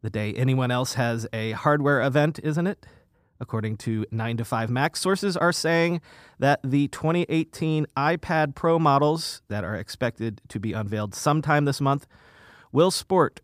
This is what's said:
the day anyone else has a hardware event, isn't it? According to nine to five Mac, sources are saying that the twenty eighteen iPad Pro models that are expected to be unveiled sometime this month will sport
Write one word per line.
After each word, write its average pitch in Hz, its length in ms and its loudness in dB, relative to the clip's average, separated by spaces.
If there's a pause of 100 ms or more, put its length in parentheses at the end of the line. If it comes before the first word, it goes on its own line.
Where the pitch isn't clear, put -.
the 110 80 -6
day 107 240 -4
anyone 127 340 2
else 123 240 -2
has 117 400 -2
a 110 200 -4
hardware 143 500 2
event, 147 400 2
isn't 156 240 -2
it? - 180 -6 (540)
According 110 380 -4
to 110 320 -2
nine 113 280 -4
to 117 80 -2
five 113 260 -2
Mac, 135 240 0
sources 190 420 -2
are 175 140 2
saying 165 500 0 (380)
that 143 240 2
the 139 240 2
twenty 165 420 0
eighteen 156 560 -2 (100)
iPad 151 600 0
Pro 165 240 2
models 151 680 2
that 101 160 -4
are 101 120 -4
expected 113 720 -6
to - 120 -8
be 104 140 -4
unveiled 104 400 -4
sometime 147 520 2
this 139 140 0
month 139 280 0 (640)
will 165 180 4
sport - 540 0